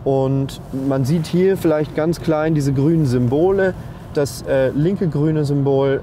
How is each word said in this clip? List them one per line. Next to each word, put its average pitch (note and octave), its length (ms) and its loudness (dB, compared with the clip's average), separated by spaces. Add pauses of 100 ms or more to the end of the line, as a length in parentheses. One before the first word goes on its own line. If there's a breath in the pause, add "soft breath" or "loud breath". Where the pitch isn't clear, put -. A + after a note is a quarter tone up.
Und C3+ 560 0 (280)
man C3+ 160 0
sieht D#3 220 0
hier F#3 300 2
vielleicht D#3 380 0
ganz D#3 260 -2
klein D#3 340 0
diese C#3+ 180 0
grünen D3+ 320 2
Symbole. D#3 720 2 (400 loud breath)
Das, C#3+ 280 -2
äh, C3+ 280 0
linke F3 380 0
grüne D3+ 360 0
Symbol C#3 580 2